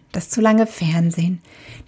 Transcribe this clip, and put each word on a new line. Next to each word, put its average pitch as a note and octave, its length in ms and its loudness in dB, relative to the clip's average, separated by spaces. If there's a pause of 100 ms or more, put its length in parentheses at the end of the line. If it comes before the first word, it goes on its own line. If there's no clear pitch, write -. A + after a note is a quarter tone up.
(120)
das - 160 -6
zu - 120 -2
lange A3 260 4
Fernsehen, E3+ 720 -2 (480)